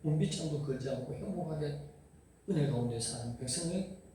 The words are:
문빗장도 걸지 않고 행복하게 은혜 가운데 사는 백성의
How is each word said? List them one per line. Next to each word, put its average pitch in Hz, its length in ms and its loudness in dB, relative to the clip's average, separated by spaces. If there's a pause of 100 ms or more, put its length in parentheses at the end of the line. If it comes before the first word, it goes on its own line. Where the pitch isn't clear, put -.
문빗장도 156 600 2
걸지 131 260 -2
않고 123 240 -2
행복하게 160 720 -2 (640)
은혜 147 180 4
가운데 120 320 2
사는 - 380 -4
백성의 170 640 -2 (120)